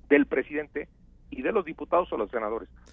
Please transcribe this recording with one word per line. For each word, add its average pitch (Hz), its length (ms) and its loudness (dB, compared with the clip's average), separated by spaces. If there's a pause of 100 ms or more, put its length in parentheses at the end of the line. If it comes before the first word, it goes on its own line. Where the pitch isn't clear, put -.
del 143 180 6
presidente 147 600 -4 (420)
y - 120 -10
de 160 100 0
los 202 120 2
diputados 165 480 -2
o 170 40 -6
los 110 140 -4
senadores. 110 380 -4 (240)